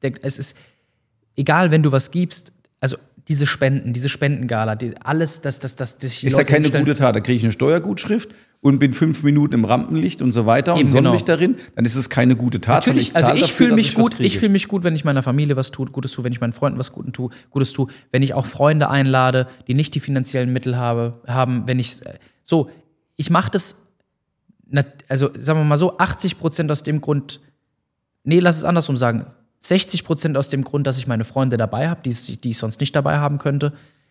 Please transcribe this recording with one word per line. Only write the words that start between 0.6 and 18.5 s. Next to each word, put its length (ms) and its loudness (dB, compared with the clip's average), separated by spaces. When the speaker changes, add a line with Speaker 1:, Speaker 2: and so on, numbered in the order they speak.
Speaker 1:
egal, 360 2
wenn 100 4
du 100 2
was 200 0
gibst, 420 -4
also 180 -4
diese 200 0
Spenden, 440 0
diese 160 -4
Spendengala, 680 -2
die, 180 -8
alles, 380 -2
das, 180 -4
das, 160 -8
das, 220 -6
das 140 -4
sich 100 -4
die 60 -4
Speaker 2:
Ist 60 4
ja 60 6
Speaker 1:
Leute 120 2
Speaker 2:
keine 140 6
Speaker 1:
hinstellen. 200 0
Speaker 2:
gute 120 0
Tat. 180 4
Da 40 -2
krieg 160 0
ich 80 0
eine 80 2
Steuer-Gutschrift 760 -2
und 180 4
bin 140 2
fünf 300 0
Minuten 320 2
im 100 2
Rampenlicht 560 -2
und 100 2
so 140 0
weiter 300 2
und 60 2
Speaker 1:
Eben, 80 4
Speaker 2:
sonne 120 6
Speaker 1:
genau. 120 4
Speaker 2:
mich 100 2
darin. 320 2
Dann 80 -2
ist 120 0
es 140 -2
keine 260 4
gute 260 -2
Tat, 140 2
Speaker 1:
Natürlich, 320 2
Speaker 2:
sondern 80 -4
ich 0 -
Speaker 1:
also 120 4
Speaker 2:
zahle 120 4
Speaker 1:
ich 80 4
Speaker 2:
dafür, 100 -4
Speaker 1:
fühl 120 6
Speaker 2:
dass 60 4
Speaker 1:
mich 120 4
Speaker 2:
ich 100 -6
was 60 4
Speaker 1:
gut, 100 0
ich 40 -14
Speaker 2:
kriege. 220 0
Speaker 1:
fühl 100 2
mich 180 2
gut, 160 -4
wenn 120 0
ich 80 -4
meiner 200 0
Familie 340 0
was 140 -2
tut, 200 -8
Gutes 220 -6
tue, 100 -8
wenn 80 -4
ich 80 -6
meinen 140 -4
Freunden 260 -2
was 140 -8
Guten 180 -12
tue, 200 -8
Gutes 240 -2
tue, 140 -2
wenn 100 2
ich 120 0
auch 120 -2
Freunde 440 2